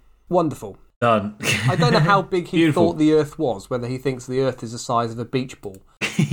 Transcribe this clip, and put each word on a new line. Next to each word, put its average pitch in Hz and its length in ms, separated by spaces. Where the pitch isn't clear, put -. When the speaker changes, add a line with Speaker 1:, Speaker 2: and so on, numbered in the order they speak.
Speaker 1:
Wonderful. 135 480
Speaker 2:
Done. 107 360
Speaker 1:
I 185 80
don't 240 160
know 220 80
how 190 220
big 185 280
he 180 80
Speaker 2:
Beautiful. 165 340
Speaker 1:
thought 156 80
the 156 140
Earth 147 260
was, 113 280
whether 120 200
he 131 100
thinks 127 300
the 131 140
Earth 131 200
is 113 120
the 120 40
size 117 340
of 113 60
a 120 80
beach 135 340
ball. - 180
Speaker 2:
<laughs> - 180